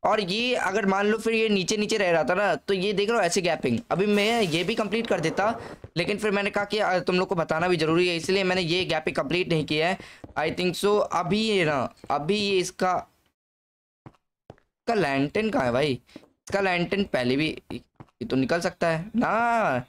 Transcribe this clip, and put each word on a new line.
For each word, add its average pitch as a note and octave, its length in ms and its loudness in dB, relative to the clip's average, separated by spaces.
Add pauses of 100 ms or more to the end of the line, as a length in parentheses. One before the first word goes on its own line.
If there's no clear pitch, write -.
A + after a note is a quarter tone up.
और G#3+ 160 2
ये A3 340 -2
अगर G3 320 0
मान G3 200 2
लो G#3+ 120 2
फिर A3+ 160 -2
ये A3 140 2
नीचे G3+ 280 0
नीचे G#3+ 200 -2
रह G3 140 2
रहा E3 140 4
था F3+ 100 0
ना, F#3+ 200 2
तो G3 200 -4
ये G3 180 0
देख G3+ 180 0
लो A#3 100 2
ऐसे F3+ 220 2
गैपिंग। D3 360 0 (120)
अभी F3 160 2
मैं G#3 360 2
ये E3+ 220 0
भी G3+ 100 -2
कंप्लीट A3 320 -2
कर F#3+ 140 0
देता, G3+ 400 -2 (360)
लेकिन F3 220 -2
फिर G#3 120 -2
मैंने G3 200 0
कहा G3+ 140 -2
कि, G#3+ 140 -4
"आ, F#3 200 2
तुम F3+ 200 0
लोग F#3 100 0
को G3+ 60 -2
बताना E3 340 0
भी F3+ 80 4
ज़रूरी E3 320 2
है", F3 80 0
इसलिए F3 280 0
मैंने F#3 180 2
ये F3 220 0
गैपिंग D#3 320 -2
कंप्लीट E3 320 -2
नहीं D#3+ 160 2
किया D#3 240 0
है। F#3+ 100 -2 (400)
I D#3 140 0
think F3+ 320 -2
so, G#3 280 4
अभी F3 280 0
ये G#3 240 2
ना, C#3+ 300 0 (160)
अभी D3+ 260 0
ये G3+ 220 0
इसका, F3+ 480 -2 (1500)
इसका - 380 -6
लैंटर्न D3+ 560 0
कहाँ B3+ 140 0
है A#2+ 80 0
भाई? C3 280 0 (160)
इसका - 440 -6
लैंटर्न F#3 440 0
पहले B2+ 320 0
भी, D3+ 260 -2 (100)
ये - 520 -14
तो A2+ 120 -2
निकल C3+ 240 0
सकता F3 280 -2
है E3 280 -2
ना A3 600 0 (120)